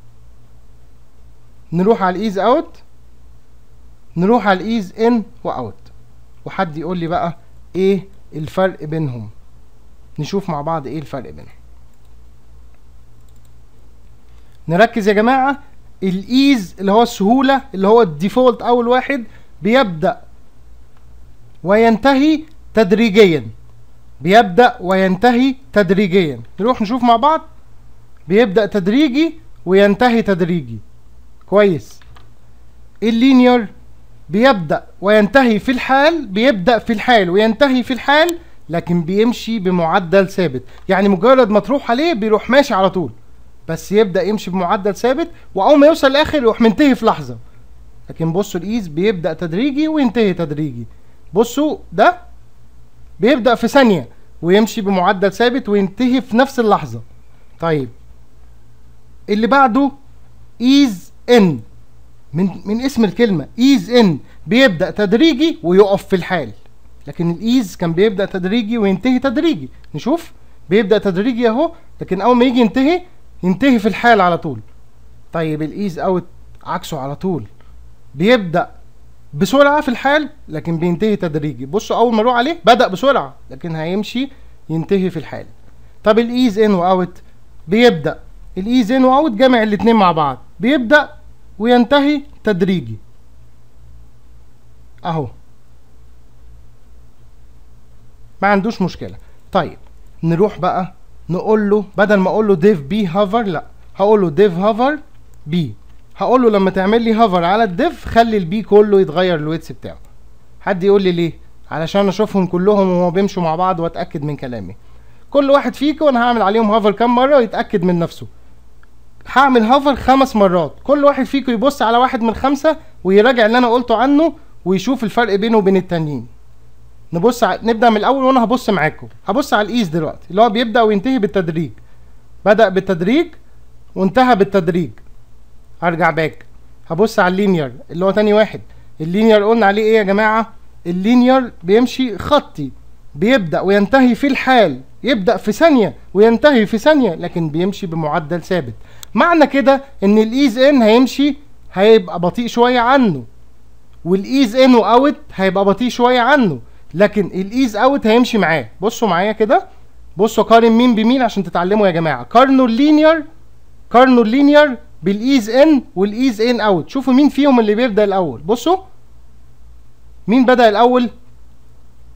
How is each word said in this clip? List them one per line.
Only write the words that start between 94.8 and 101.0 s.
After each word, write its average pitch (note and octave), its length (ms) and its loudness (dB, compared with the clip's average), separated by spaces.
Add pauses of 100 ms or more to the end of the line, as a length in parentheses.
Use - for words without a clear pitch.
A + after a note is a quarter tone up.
أهو، D#3 240 -6 (3250)
ما F#3+ 60 0
عندوش G3+ 340 -2
مشكلة. A#2 340 -8 (360)
طيب D#3 260 -4 (440)
نروح E3 360 0
بقى E3+ 360 -4 (360)